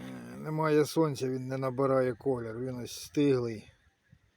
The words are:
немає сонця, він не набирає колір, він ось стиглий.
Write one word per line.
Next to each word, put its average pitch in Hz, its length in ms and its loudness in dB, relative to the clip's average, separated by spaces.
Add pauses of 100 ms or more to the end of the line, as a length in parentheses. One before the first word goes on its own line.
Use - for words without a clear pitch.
(380)
немає 151 480 4
сонця, 147 420 2
він 127 200 -4
не 131 100 -4
набирає 131 560 2
колір, 117 460 -4
він 127 160 -6
ось - 280 -12
стиглий. 123 680 0 (640)